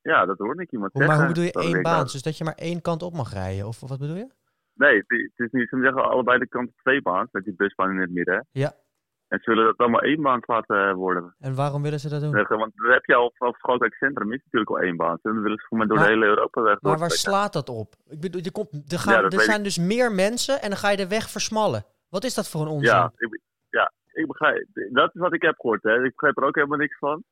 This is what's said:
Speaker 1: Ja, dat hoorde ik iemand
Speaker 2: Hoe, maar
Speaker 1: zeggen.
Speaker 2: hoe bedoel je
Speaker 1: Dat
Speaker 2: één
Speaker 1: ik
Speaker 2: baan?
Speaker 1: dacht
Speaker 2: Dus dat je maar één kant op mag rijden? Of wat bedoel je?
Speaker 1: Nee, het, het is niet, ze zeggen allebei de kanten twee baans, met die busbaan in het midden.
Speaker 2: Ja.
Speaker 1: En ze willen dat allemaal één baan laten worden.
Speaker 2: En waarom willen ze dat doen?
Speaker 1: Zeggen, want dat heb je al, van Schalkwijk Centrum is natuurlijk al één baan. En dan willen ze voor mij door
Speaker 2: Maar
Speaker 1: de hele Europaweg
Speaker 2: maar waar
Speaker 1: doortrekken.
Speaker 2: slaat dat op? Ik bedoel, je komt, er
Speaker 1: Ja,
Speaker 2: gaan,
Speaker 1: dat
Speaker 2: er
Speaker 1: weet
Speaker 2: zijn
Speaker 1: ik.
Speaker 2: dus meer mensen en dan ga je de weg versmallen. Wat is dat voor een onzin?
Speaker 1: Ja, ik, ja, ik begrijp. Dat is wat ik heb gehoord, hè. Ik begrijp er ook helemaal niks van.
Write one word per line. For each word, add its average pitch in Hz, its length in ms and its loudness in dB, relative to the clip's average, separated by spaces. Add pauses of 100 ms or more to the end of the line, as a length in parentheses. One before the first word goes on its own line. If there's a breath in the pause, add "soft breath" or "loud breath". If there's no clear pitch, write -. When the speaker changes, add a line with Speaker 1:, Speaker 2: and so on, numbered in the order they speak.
Speaker 1:
Ja, 139 240 2
dat 95 120 -4
hoorde 135 240 -6
ik 175 100 -12
iemand 101 220 -6
Speaker 2:
Hoe, 139 120 2
maar 156 120 4
Speaker 1:
zeggen. 147 80 2
Speaker 2:
hoe 165 80 0
bedoel 170 160 0
je - 100 -6
Speaker 1:
Dat 175 120 -2
Speaker 2:
één 175 60 0
Speaker 1:
ik 180 60 0
Speaker 2:
baan? 165 160 0
Speaker 1:
dacht 139 120 -4
Speaker 2:
Dus 135 100 -10
dat - 160 -6
je 165 60 -8
maar 156 120 -6
één 170 260 -6
kant 165 220 -4
op 175 100 -10
mag 135 200 -6
rijden? 95 340 -6
Of 117 120 -12
wat 131 200 -10
bedoel 147 160 -6
je? 226 120 -10 (460)
Speaker 1:
Nee, 135 240 4
het, 95 100 0
het 117 240 -4 (140)
is 113 60 -8
niet, 123 180 -2
ze 131 120 -4
zeggen 127 280 2
allebei 123 300 2
de 123 80 -2
kanten 123 300 -6
twee 135 240 0
baans, 95 300 -2
met 98 120 -6
die 98 120 -8
busbaan 95 360 0
in 95 100 -2
het 87 100 -4
midden. 90 400 -2
Speaker 2:
Ja. 135 220 -4 (540)
Speaker 1:
En 98 160 -2
ze - 80 -2
willen 110 140 4
dat 110 120 2
allemaal 120 240 2
één 151 200 0
baan 131 240 2
laten 101 500 0
worden. 90 440 -2
Speaker 2:
En 135 160 -6
waarom 143 260 -2
willen 147 180 -4
ze 147 100 -8
dat 147 120 -4
doen? 151 100 -2
Speaker 1:
Zeggen, 107 260 0
want 110 180 -4
dat 117 180 2
heb - 120 2
je 135 100 4
al, 120 200 4
van 123 220 -2
Schalkwijk 120 360 0
Centrum 123 400 -4
is - 100 -8
natuurlijk 110 280 -2
al - 80 -2
één 90 180 0
baan. 82 240 -2
En 110 120 -2
dan 110 80 0
willen 104 160 -2
ze - 100 -16
voor 113 100 -4
mij 110 100 0
door 107 100 2
Speaker 2:
Maar 101 80 6
Speaker 1:
de 107 80 6
hele 110 120 4
Europaweg 107 560 2
Speaker 2:
maar - 0 -
waar - 180 0
Speaker 1:
doortrekken. 165 180 0 (140)
Speaker 2:
slaat 202 220 0
dat 147 160 -6
op? 110 260 -10 (120)
Ik 156 120 -16
bedoel, 180 240 -6
je 175 80 -8
komt, 208 220 -8
er 147 140 -10
Speaker 1:
Ja, - 100 -4
Speaker 2:
gaan, 113 240 4
Speaker 1:
dat 95 100 2
Speaker 2:
er 190 60 0
Speaker 1:
weet 110 100 6
Speaker 2:
zijn 214 100 2
Speaker 1:
ik. 208 60 -4
Speaker 2:
dus 196 140 -4
meer 220 340 2
mensen 226 500 0
en 214 80 -4
dan 196 80 -2
ga 202 120 0
je 202 80 2
de 196 100 -4
weg 208 220 -2
versmallen. 202 560 -2 (240)
Wat 190 140 -4
is 262 100 -4
dat - 160 -4
voor 156 120 -4
een 151 60 -2
onzin? 139 280 2
Speaker 1:
Ja, 87 220 4
ik, 110 220 -6 (300)
ja, 110 220 0 (200)
ik 156 160 -4
begrijp. 131 400 0 (240)
Dat 147 240 2
is 170 60 -6
wat 175 120 0
ik 160 80 -4
heb 160 180 2
gehoord, 110 240 -2
hè. 117 200 4
Ik 131 80 0
begrijp 143 260 0
er 131 60 0
ook 143 120 0
helemaal 147 220 0
niks 147 200 -4
van. 151 340 -4